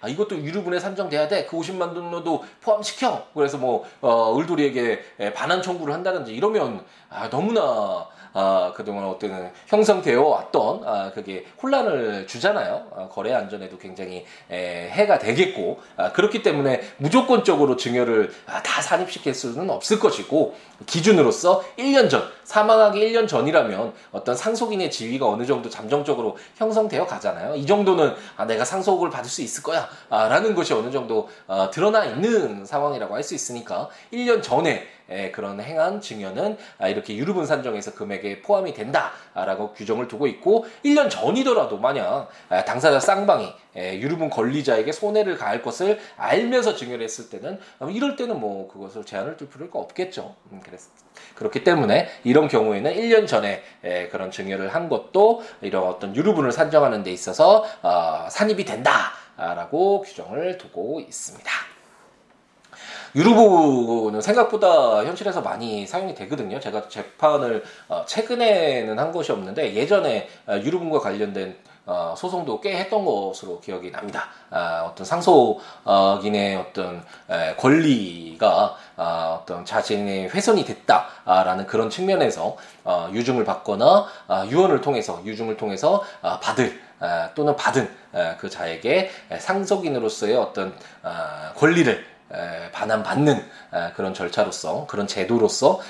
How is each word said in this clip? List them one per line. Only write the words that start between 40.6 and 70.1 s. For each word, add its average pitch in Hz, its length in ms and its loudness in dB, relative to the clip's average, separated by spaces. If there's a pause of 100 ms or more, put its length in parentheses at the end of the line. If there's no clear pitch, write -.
일 285 120 4
년 294 160 4
전이더라도 220 680 0
만약, 123 500 -2 (200)
아, 92 160 2
당사자 135 360 4
쌍방이, 190 520 2 (240)
에, 95 220 -6
유류분 156 320 -2
권리자에게 123 600 0
손해를 208 440 0
가할 110 260 -4
것을 190 360 0 (180)
알면서 220 600 2
증여를 123 280 -8
했을 113 240 -12
때는, 139 320 -14 (200)
아, 131 100 -8
이럴 277 260 -2
때는 233 240 -6
뭐 98 280 -8
그것을 98 360 -16
제한을 110 320 -8
둘 139 120 -14
필요가 151 300 -12
없겠죠. - 560 -8 (180)
음, - 120 -18
그래서, - 240 -20 (460)
그렇기 214 300 -4
때문에 143 440 4 (160)
이런 143 240 6
경우에는 110 460 2
일 233 160 0
년 220 160 6
전에, 101 360 0 (200)
에, 90 260 -4
그런 95 220 -6
증여를 95 440 -6
한 170 140 -2
것도 208 540 4 (180)
이런 95 260 -2
어떤 98 300 -6
유류분을 156 360 2
산정하는 143 500 4
데 92 100 -6
있어서, 156 520 6 (180)
어, 165 480 0
산입이 208 340 0
된다라고 123 1400 0
규정을 165 540 -8
두고 - 440 -8
있습니다. - 500 -14 (1700)
유류분은 139 1040 6
생각보다 190 840 4
현실에서 180 360 -4
많이 107 460 -6
사용이 185 300 -6
되거든요. 107 420 -8
제가 107 300 -8
재판을, 120 720 0 (260)
어, - 180 -4
최근에는 180 920 0
한 156 140 -2
것이 165 180 -4
없는데, 104 440 -4
예전에, 139 540 2 (200)